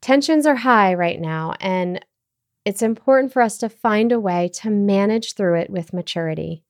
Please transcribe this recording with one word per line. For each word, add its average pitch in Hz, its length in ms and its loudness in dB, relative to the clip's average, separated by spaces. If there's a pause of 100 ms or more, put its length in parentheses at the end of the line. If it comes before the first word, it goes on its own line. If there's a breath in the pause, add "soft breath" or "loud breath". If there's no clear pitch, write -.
Tensions 285 460 2
are 294 100 4
high 226 380 4
right 175 260 -2
now, 160 400 -6
and 185 440 -4 (600)
it's 202 180 -4
important 262 500 0
for 254 100 2
us 220 160 -2
to 226 100 -6
find 220 440 0
a 233 80 0
way 180 340 -2
to - 160 -6
manage 202 640 0
through 175 260 0
it - 100 -6
with 175 220 -8
maturity. 165 760 -6